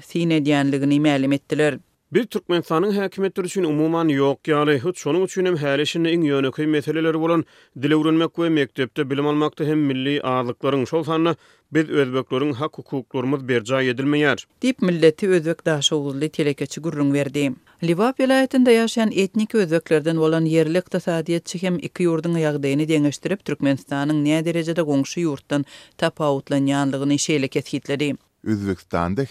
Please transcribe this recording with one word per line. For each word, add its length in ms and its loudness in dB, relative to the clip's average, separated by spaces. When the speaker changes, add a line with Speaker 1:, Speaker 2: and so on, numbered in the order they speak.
Speaker 1:
sinedýänligini 880 2
ma'lum 340 2
etdiler. 460 0
Speaker 2:
Biz 120 2
Türkmenistanyň 680 -2
häkimetleri 560 -4
üçin 160 -2
umuman 460 0
ýok 420 0
ýaly, 320 2
hiç 160 -4
şonuň 240 -2
üçin 220 -2
hem 120 0
häle 280 0
şinde 260 0
iň 160 2
ýönekeý 400 0
meseleler 520 0
bolan 260 0
dile 140 2
öwrenmek 400 2
we 140 0
mektepde 600 -2
bilim 180 -2
almakda 360 0
hem 160 0
milli 420 0
azlyklaryň 640 -2
şol 160 -2
sanly 320 0
biz 180 0
özbekleriň 640 0
hak 240 -8
hukuklarymyz 680 -4
berja 360 0
edilmeýär. 640 0
Speaker 1:
Dip 200 0
milleti 480 4
özbek 360 0
daşa 300 0
uguzly 340 -2
telekeçi 520 -4
gurrun 320 0
berdi. 400 -2
Liwap 360 0
welaýatynda 560 4
ýaşaýan 400 0
etnik 400 0
özbeklerden 640 2
bolan 280 2
ýerli 380 2
ykdysadyýatçy 800 -4
hem 160 -2
iki 240 -6
ýurduň 400 0
ýagdaýyny 440 0
deňeşdirip, 580 0
Türkmenistanyň 800 -2
nä 220 0
derejede 360 -2
goňşy 420 -2
ýurtdan 400 -4
tapawutlanýanlygyny 1300 0
şeýle 220 0
keshitledi. 680 -4
Speaker 3:
Özbekistanda 880 -2